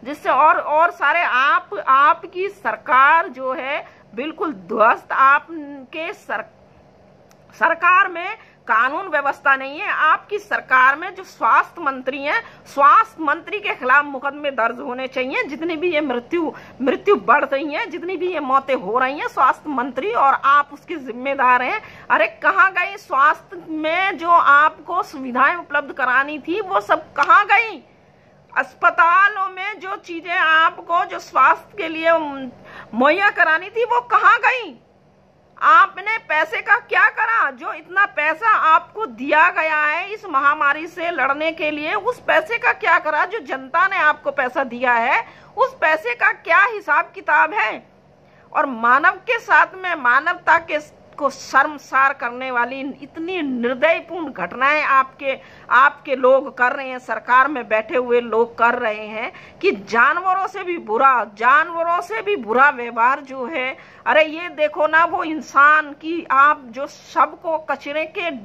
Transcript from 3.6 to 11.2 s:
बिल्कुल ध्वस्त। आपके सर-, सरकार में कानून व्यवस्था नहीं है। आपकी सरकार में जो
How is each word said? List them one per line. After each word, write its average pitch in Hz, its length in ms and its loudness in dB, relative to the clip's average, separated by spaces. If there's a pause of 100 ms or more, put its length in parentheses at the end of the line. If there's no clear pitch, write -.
बिल्कुल 311 380 -8
ध्वस्त। 214 600 0
आपके 285 1000 -2
सर-, - 440 -12 (960)
सरकार 349 540 2
में 359 280 -10 (340)
कानून 262 360 0
व्यवस्था 285 500 0
नहीं 269 240 -10
है। 403 80 -6
आपकी 320 500 0
सरकार 262 580 2
में 359 180 -12
जो - 100 -16